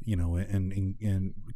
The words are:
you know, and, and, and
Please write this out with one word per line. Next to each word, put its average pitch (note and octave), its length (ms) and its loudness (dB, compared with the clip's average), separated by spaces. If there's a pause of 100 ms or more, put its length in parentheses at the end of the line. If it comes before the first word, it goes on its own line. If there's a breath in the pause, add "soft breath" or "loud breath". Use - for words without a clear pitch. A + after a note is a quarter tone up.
you A2 100 0
know, E2+ 200 2
and, F#2+ 360 0
and, G2 300 0
and F#2+ 320 0 (220)